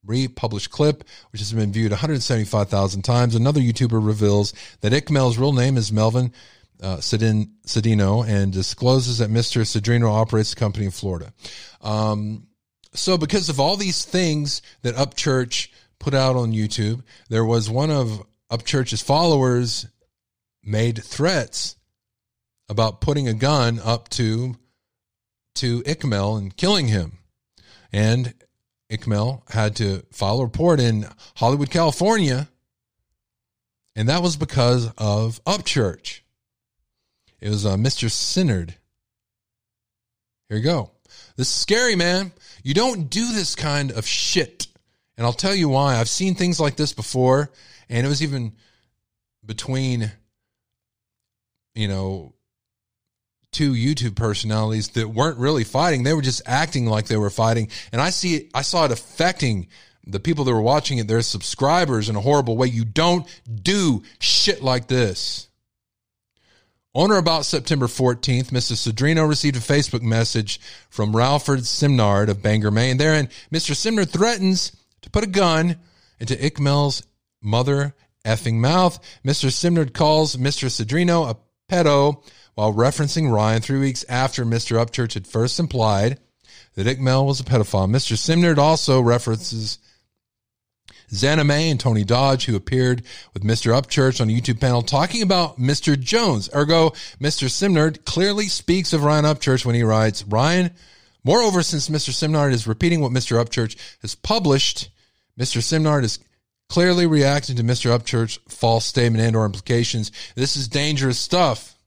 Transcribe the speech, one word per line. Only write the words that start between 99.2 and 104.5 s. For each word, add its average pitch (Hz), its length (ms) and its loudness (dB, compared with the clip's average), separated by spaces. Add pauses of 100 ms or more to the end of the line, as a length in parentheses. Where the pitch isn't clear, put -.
Upchurch 139 400 2
when 117 80 0
he 120 80 2
writes, 110 420 2
Ryan, 156 480 2 (520)
moreover, 185 400 4
since 151 260 -4
Mister 147 220 -2
Simnard 147 420 2
is 113 140 -2
repeating 160 340 0
what 123 100 0
Mister 123 260 0
Upchurch 117 380 -2 (260)
has - 120 -10
published, 156 760 0 (460)